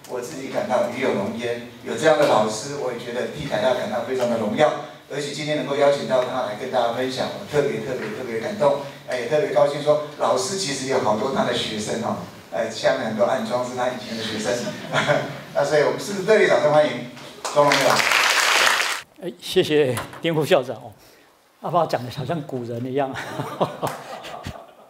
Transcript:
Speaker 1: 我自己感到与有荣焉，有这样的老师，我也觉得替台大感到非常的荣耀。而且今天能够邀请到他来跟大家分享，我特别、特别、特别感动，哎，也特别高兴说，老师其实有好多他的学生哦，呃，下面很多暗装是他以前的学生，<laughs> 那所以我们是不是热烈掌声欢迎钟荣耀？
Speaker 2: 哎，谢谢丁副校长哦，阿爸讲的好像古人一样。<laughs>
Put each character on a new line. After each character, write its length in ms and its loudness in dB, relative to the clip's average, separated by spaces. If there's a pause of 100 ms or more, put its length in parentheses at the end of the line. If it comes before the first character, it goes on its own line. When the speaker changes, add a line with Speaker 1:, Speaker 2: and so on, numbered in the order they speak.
Speaker 1:
我 100 -6
自 220 -8
己 60 -8
感 200 -4
到 220 2
与 120 -6
有 120 2
荣 240 -2
焉， 320 -6 (160)
有 100 -4
这 120 2
样 100 8
的 100 6
老 220 4
师， 320 -6
我 100 -2
也 60 -6
觉 160 -8
得 140 -2 (100)
替 100 -6
台 140 -2
大 140 2
感 160 -4
到 100 -2
非 160 -4
常 140 2
的 80 0
荣 180 0
耀。 140 6 (420)
而 80 -4
且 100 -6
今 140 -6
天 120 0
能 100 -4
够 80 -2
邀 160 6
请 160 0
到 160 2
他 200 -2
来 160 -4
跟 120 -6
大 100 2
家 120 0
分 180 -2
享， 160 -2
我 180 -8
特 220 2
别、 140 -2
特 180 -6
别、 180 -6
特 80 -8
别 140 -4
感 180 -4
动， 220 4 (280)
哎， 120 -4
也 80 -4
特 140 2
别 120 0
高 140 6
兴 160 -4
说， 240 4 (100)
老 180 2
师 220 -2
其 160 -2
实 140 -4
有 140 2
好 160 2
多 180 -2
他 80 2
的 100 0
学 240 -2
生 240 -4
哦， 160 -2 (340)
呃， 200 -2
下 240 2
面 100 -2
很 100 -2
多 100 4
暗 200 0
装 180 0
是 120 -6
他 140 -2
以 100 0
前 180 -8
的 60 -6
学 160 -4
生， 120 -2 (540)
<laughs> 480 -2
那 100 2
所 140 2
以 60 6
我 80 4
们 80 -4
是 140 -6
不 80 -4
是 40 -6
热 120 8
烈 100 6
掌 160 4
声 80 4
欢 160 8
迎 240 -6 (420)
钟 100 6
荣 80 6
耀？ 240 4 (1300)
Speaker 2:
哎， 180 -6
谢 220 2
谢 340 4 (240)
丁 140 0
副 100 2
校 200 4
长 140 -6
哦， 140 -16 (720)
阿 80 -6
爸 160 2
讲 180 -2
的 140 -8
好 80 -6
像 180 -4
古 200 -6
人 220 -6
一 80 -6
样。 200 0
<laughs> 100 -8 (1700)